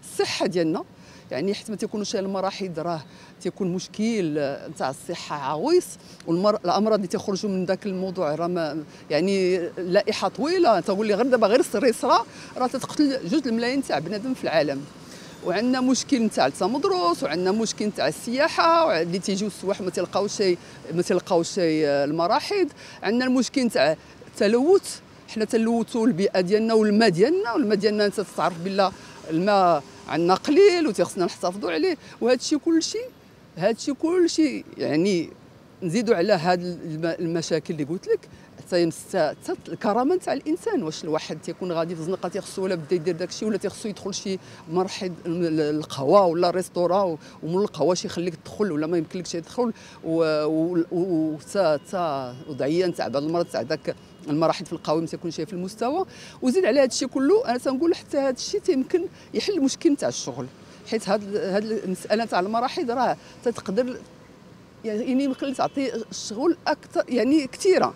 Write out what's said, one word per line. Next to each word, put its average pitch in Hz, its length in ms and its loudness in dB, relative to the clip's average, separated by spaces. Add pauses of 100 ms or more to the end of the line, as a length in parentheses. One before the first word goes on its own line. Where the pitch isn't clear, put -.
الصحه - 420 -2
ديالنا، 180 380 0 (480)
يعني 180 220 -2
حيت - 160 -10
ما 214 60 -6
تيكونوش 208 400 -6
المراحض 190 640 -4
راه 165 220 -4 (400)
تيكون 175 320 -4
مشكل، 185 640 -2
آه، 139 300 -4
نتاع 151 220 -4
الصحه - 460 -8
عويص، 156 500 2 (420)
والمر-، 185 380 4
الامراض 208 280 4
اللي 196 140 0
تيخرجوا 202 440 -2
من 185 140 0
ذاك 185 200 -2
الموضوع 185 500 -2
راه 170 120 -2
ما، 160 360 -4 (260)
يعني 180 680 2
لائحه 185 500 0
طويله، 247 520 2
تقول 202 280 0
لي 208 60 2
غير 220 140 2
دابا 240 200 4
غير 226 120 6
السريسره 269 680 2 (320)
راه 254 100 0
تتقتل 269 600 0
جوج 269 200 0
الملايين 240 360 0
تاع 151 160 0
بنادم 208 340 -4
في - 100 -8
العالم. 147 380 0 (640)
وعندنا 240 360 0
مشكل 254 420 2
نتاع - 220 2
التمدرس، 339 760 0
وعندنا 180 280 0
مشكل 214 340 -2
نتاع 165 220 -2
السياحه، 320 760 2
وع-، - 160 2
اللي 175 180 -2
تيجيو 196 280 -2
السواح 196 340 -6
ما 185 80 -2
تيلقاوش 185 480 -4
شي، 185 200 2 (360)
ما 170 80 0
تيلقاوش 175 480 2
شي، 156 380 2
آه، 143 180 2
المراحض. 220 640 0 (360)
عندنا 240 220 0
المشكل 254 380 0
نتاع 160 340 2 (300)
التلوث، 247 720 2 (280)
حنا 214 180 -4
تلوثوا 226 640 0
البيئه 190 340 2
ديالنا 214 320 2
والماء 214 360 6
ديالنا، 339 440 2
والماء 220 240 2
ديالنا 208 280 2
انت 202 160 -2 (160)
تعرف 165 220 0
بلا 190 320 0 (380)
الماء 175 540 4 (240)
عندنا 170 260 2
قليل 339 540 6
وتيخصنا 202 380 0
نحافظوا 208 460 -4
عليه. 330 260 0 (240)
وهذا 247 160 4
الشيء 302 200 -2
كل 330 260 2
شيء، 480 240 -6 (480)
هذا 185 160 2
الشيء 269 220 -4
كل 339 360 2
شيء 277 360 0 (120)
يعني 160 520 0 (540)
نزيدوا 202 320 0
على 180 180 4
هاد 180 300 2
الم-، 170 560 -6
المشاكل 165 540 -2
اللي 151 100 -4
قلت 165 240 -6
لك، 440 120 2 (380)
حتى 175 260 0
يمس - 320 -4
حتى 180 400 -2 (120)
الكرامه 240 480 0
نتاع - 180 -2
الانسان. 311 500 -2
واش 156 200 -6
الواحد 156 380 -4
تيكون 175 300 -8
غادي 165 240 -2
في 160 60 -10
الزنقه 180 280 -4
تيخصو 196 340 -8
ولا 190 120 0
بدا 165 200 -2
يدير 170 200 -2
داك 175 140 -6
الشيء - 180 -6
ولا 214 100 0
تيخصو 202 320 -6
يدخل 196 240 -8
شي 190 260 -6 (320)
مرحض 185 420 -2 (120)
ال-، 170 200 -2
ال-، 156 300 0
القهوه 151 500 4
ولا 175 240 2
ريستورا 180 540 0
و-، 165 140 -2 (260)
ومول 170 180 0
القهوه 175 340 2
شي 180 120 -6
يخليك 175 280 -4
تدخل - 360 -4
ولا 151 160 -2
ما 175 100 0
يمكنلكش 165 340 -4
تدخل 220 420 -2 (300)
و-، 160 420 2
و-، 165 460 2
و-، 165 460 0
وتا-، 156 420 2 (120)
تا 139 440 -2 (140)
وضعيه 151 360 0
نتاع - 220 -2
بعض 131 160 -2
المرات 165 240 0
تاع - 140 -4
داك 147 340 -4 (340)
المراحض 156 360 2
في - 80 -10
القهوه 160 260 -2
ما 165 80 -4
تيكونش 165 340 -8
في 156 120 -8
المستوى. 233 520 -4 (360)
وزيد 302 240 2
على 240 140 4
هذا 262 80 8
الشيء 262 200 -2
كله 302 380 4
انا 240 120 0
تنقول 277 380 2
حتى - 220 -4
هذا 277 120 2
الشيء 262 300 -4
تيمكن 330 460 2 (280)
يحل - 200 -2
المشكل 285 380 2
نتاع 202 180 0
الشغل، 123 360 -8 (420)
حيت 220 220 -4
هاد، 202 260 0
هاد 190 280 0
المساله 214 600 -2
تاع 220 140 0
المراحض 233 520 -2
راه 233 260 0 (260)
تتقدر 240 540 -2 (880)
يعني 247 380 0
يمكن 277 300 -4
تعطي 269 420 -2
الشغل 233 640 -4 (100)
اكثر - 420 -2
يعني 254 380 2
كثيره 302 480 2